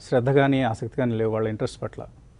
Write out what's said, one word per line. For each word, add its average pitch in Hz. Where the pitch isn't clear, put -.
శ్రద్ధ 127
కానీ 139
ఆసక్తి 113
కానీ 123
లేవు 110
వాళ్ళ 110
ఇంట్రెస్ట్ 110
పట్ల. -